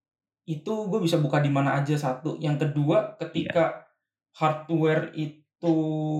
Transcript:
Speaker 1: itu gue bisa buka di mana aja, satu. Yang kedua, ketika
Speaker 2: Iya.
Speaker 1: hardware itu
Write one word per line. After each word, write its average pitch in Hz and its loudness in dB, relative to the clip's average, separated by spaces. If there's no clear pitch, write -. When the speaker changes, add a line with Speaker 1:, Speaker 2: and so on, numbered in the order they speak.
Speaker 1:
itu 214 -4
gue 214 0
bisa 160 2
buka 143 2
di 139 2
mana 139 2
aja, 143 0
satu. 131 -4
Yang 151 0
kedua, 151 0
ketika - 0
Speaker 2:
Iya. - -10
Speaker 1:
hardware 156 0
itu 160 -2